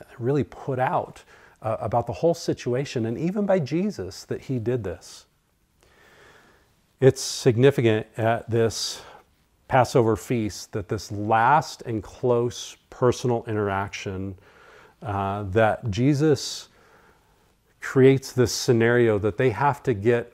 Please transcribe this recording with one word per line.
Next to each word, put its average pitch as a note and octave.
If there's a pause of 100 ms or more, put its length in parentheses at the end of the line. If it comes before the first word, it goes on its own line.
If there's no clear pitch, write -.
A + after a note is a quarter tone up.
(180)
really B2+
put -
out, - (380)
uh, A2
about A2+
the A2+
whole E3
situation, B2+
and A2+
even F#3+
by F#3+
Jesus, D#3
that -
he C3
did A#2
this. - (1700)
It's C3
significant A#2+ (100)
at A2+
this A2+ (640)
Passover A#2
feast A2
that G#2
this A2
last A2+
and A2
close A#2+ (120)
personal A#2+
interaction, G2 (680)
uh, G2
that G#2+
Jesus C#3 (1120)
creates C3+
this A#2+
scenario A#2
that G2+
they C3
have B2+
to C3
get A#2